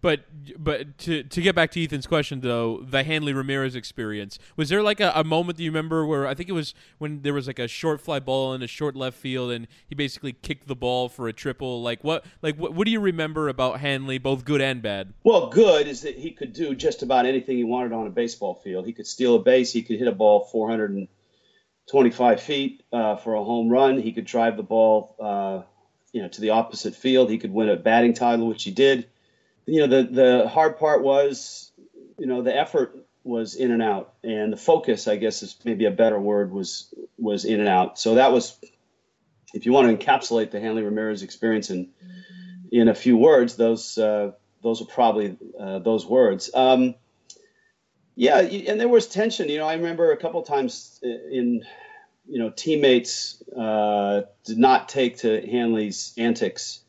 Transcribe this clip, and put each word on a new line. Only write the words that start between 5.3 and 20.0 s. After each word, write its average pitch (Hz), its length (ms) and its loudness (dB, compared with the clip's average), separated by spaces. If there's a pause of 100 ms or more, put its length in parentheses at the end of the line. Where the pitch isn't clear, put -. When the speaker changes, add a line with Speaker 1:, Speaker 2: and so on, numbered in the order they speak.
Speaker 1:
that 165 40 -8
you 160 80 -4
remember 160 360 -2
where, 143 200 -2
I 131 60 -4
think 175 160 -10
it 196 40 -6
was 160 200 -6 (240)
when 151 240 -12
there 143 140 -4
was, 135 120 -6
like, 131 120 -12
a 120 100 -6
short 151 320 -4
fly 151 180 -6
ball 131 360 -4
in 131 80 -10
a 120 40 -10
short 139 300 -8
left 127 220 -8
field, 127 320 -6
and 117 160 -8 (220)
he - 60 -16
basically 139 380 -8
kicked - 340 -12
the 139 80 -8
ball 123 360 -4
for 123 180 -10
a 110 60 -8
triple? 127 480 -8
Like, 120 200 -6
what, 156 220 -4 (160)
like, 147 160 -6
what, 165 160 -6
what 180 140 -2
do 226 60 0
you 226 80 0
remember 156 500 -2
about 127 300 -2
Hanley, 135 360 -4
both 131 300 -2
good 143 160 0
and 131 180 -2
bad? 98 320 -6 (100)
Speaker 2:
Well, 202 280 4
good 170 360 6
is 135 140 -10
that 143 160 -10
he 151 140 -12
could 131 240 -12
do 147 200 -4
just 147 280 -2
about 127 240 2
anything 127 320 -2
he 120 60 0
wanted 120 280 -4
on 113 140 -6
a 101 40 -10
baseball 104 440 -6
field. 92 320 -10
He 113 80 -10
could - 120 -16
steal 123 280 2
a 110 60 6
base. 127 300 4
He 117 120 -2
could 110 160 -4
hit 123 100 0